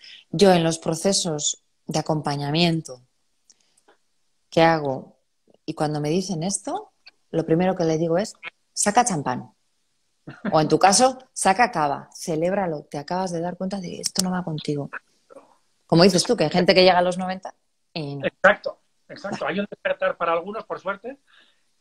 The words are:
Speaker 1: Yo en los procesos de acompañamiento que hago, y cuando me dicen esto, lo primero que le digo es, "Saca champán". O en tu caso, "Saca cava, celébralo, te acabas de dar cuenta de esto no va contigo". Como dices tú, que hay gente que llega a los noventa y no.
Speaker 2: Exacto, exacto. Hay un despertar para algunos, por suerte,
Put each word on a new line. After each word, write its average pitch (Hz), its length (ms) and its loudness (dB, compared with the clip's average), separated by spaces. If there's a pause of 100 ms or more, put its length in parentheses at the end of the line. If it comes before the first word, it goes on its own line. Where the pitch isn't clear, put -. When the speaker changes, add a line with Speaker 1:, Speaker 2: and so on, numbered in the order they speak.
(320)
Speaker 1:
Yo 190 200 6
en 175 120 4
los 165 160 0
procesos 165 840 -2 (240)
de 160 140 -2
acompañamiento 151 1040 -2 (1500)
que 165 140 4
hago, 151 560 0 (440)
y 156 120 -8
cuando 151 260 -2
me 147 80 -2
dicen 180 320 -2
esto, 277 500 -6 (380)
lo 160 160 -2
primero 180 300 2
que 180 80 -2
le 160 160 0
digo 165 180 0
es, 214 160 -4 (400)
"Saca 233 320 2
champán". 135 480 -4 (1000)
O 156 100 4
en 151 60 2
tu 151 100 2
caso, 240 400 4 (160)
"Saca 190 380 2
cava, 143 420 -2
celébralo, 170 680 -4
te - 160 -12
acabas 180 320 -6
de 170 100 -6
dar 175 160 -8
cuenta 190 240 -6
de 170 180 -12
esto - 240 -2
no 185 60 0
va 180 140 -4
contigo". 147 460 -6 (1000)
Como 165 160 6
dices 185 200 6
tú, 240 140 0
que 170 60 2
hay 151 80 0
gente 180 240 4
que 185 80 8
llega 180 160 6
a - 20 4
los 180 160 0
noventa 185 380 -8 (380)
y 143 220 -8
no. 139 120 -6
Speaker 2:
Exacto, - 520 0 (280)
exacto. - 400 -8
Hay 170 120 -4
un 202 80 -4
despertar 185 500 -4
para 170 160 -2
algunos, 202 320 -6
por 247 140 -10
suerte, 196 380 -10 (640)